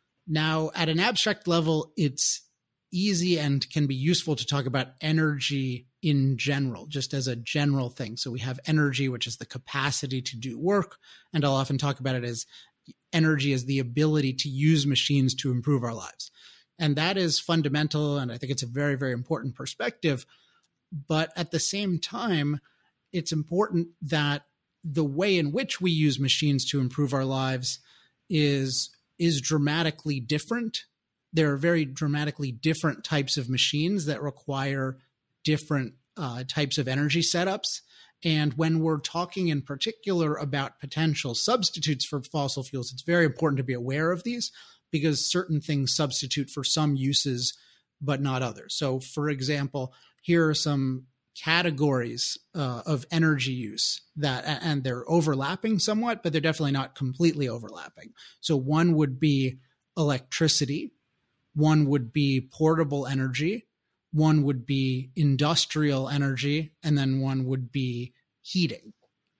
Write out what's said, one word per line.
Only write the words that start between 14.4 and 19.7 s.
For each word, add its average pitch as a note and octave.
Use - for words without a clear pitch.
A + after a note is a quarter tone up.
use C#3+
machines C3
to C3+
improve B2
our A#2
lives. -
And D3+
that F3
is E3+
fundamental. D3+
And B2
I A#2
think C3
it's C3
a A#2+
very, C#3
very C3
important B2
perspective. -